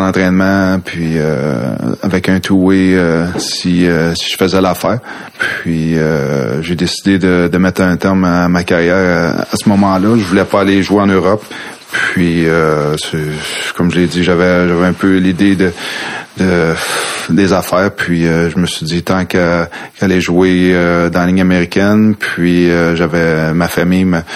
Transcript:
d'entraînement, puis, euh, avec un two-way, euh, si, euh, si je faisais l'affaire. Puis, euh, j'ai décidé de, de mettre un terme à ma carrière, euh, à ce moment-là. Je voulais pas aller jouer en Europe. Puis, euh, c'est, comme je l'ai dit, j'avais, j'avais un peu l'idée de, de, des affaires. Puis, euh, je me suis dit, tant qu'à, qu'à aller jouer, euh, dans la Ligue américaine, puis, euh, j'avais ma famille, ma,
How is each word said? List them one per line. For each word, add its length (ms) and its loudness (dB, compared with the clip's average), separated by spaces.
d'entraînement, 760 2
puis, 340 -4
euh, 560 -2
avec 260 -2
un 100 2
two-way, 560 2
euh, 300 2
si, 500 0
euh, 280 0
si 160 -6
je 60 -6
faisais 240 2
l'affaire. 380 0
Puis, 580 -2
euh, 640 -2
j'ai 140 -4
décidé 440 0
de, 320 2
de 60 0
mettre 240 0
un 160 0
terme 260 0
à 240 2
ma 160 0
carrière, 340 2
euh, 340 0
à 40 -6
ce 140 0
moment-là. 480 2
Je 60 0
voulais 220 2
pas 160 0
aller 220 2
jouer 180 2
en 60 2
Europe. 360 2
Puis, 560 0
euh, 500 0
c'est, 200 -6
comme 140 0
je 80 0
l'ai 80 2
dit, 160 -2
j'avais, 440 2
j'avais 180 0
un 80 0
peu 240 2
l'idée 380 2
de, 160 0
de, 360 0
des 240 2
affaires. 380 0
Puis, 360 -2
euh, 220 0
je 80 -4
me 80 2
suis 200 -6
dit, 180 -4
tant 200 -2
qu'à, 460 0
qu'à 80 -2
aller 140 2
jouer, 540 2
euh, 360 2
dans 120 0
la 60 2
Ligue 140 2
américaine, 800 2
puis, 500 0
euh, 280 0
j'avais 560 0
ma 160 0
famille, 340 0
ma, 200 0